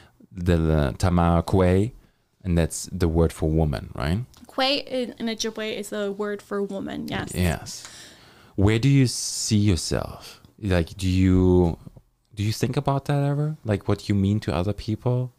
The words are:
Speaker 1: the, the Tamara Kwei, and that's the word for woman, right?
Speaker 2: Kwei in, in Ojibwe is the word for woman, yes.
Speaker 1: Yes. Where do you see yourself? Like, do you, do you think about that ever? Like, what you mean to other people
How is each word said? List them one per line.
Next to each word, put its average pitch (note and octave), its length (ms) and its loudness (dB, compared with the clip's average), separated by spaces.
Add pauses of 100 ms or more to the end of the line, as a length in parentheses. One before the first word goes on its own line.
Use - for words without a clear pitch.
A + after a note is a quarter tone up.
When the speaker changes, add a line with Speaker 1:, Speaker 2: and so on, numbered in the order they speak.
(320)
Speaker 1:
the, F2 240 0
the D#2 420 2
Tamara E2+ 440 2
Kwei, F#2+ 500 2 (500)
and F2 140 0
that's - 360 -2
the F2+ 160 0
word D#2+ 240 2
for D#2+ 160 -2
woman, D#2 460 0
right? D#2+ 260 -2 (260)
Speaker 2:
Kwei C4+ 300 -2 (100)
in, B3+ 320 -6
in A#3 80 -6
Ojibwe A3 500 -6
is G3+ 140 -10
the G#3 220 -4
word G#3 300 -6
for G3+ 200 -6
woman, - 460 -8
yes. E3 260 -8
Speaker 1:
Yes. - 540 -4 (680)
Where G#2 240 2
do C3 100 2
you C3+ 200 6
see - 480 -2
yourself? E2+ 840 -2 (220)
Like, F2+ 340 0
do F#2+ 120 -2
you, F2+ 720 6 (560)
do G#2 100 -6
you A2 80 0
think - 240 -2
about C3+ 300 -2
that C#3+ 180 0
ever? D3 400 -2
Like, G2+ 240 -2
what - 200 -2
you G#2 60 2
mean G2+ 260 2
to F2+ 140 -4
other F#2 200 0
people B2 640 -4